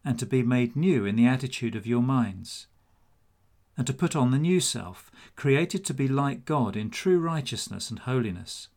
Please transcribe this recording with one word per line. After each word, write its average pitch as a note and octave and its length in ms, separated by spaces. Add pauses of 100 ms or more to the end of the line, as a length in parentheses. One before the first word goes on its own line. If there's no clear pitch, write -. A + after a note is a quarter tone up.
and B2+ 160
to B2+ 60
be B2+ 180
made B2 320
new D3 300
in G2+ 100
the A#2 120
attitude B2+ 480
of G#2 120
your A#2+ 140
minds, A2+ 640 (1080)
and B2+ 100
to C3+ 60
put E3 220
on B2+ 160
the C3+ 60
new F3 220
self, - 520 (240)
created E3 500
to D3 80
be C3+ 140
like C#3 380
God A#2+ 300
in G#2+ 140
true F3+ 300
righteousness C#3 720
and A2 100
holiness. A2 760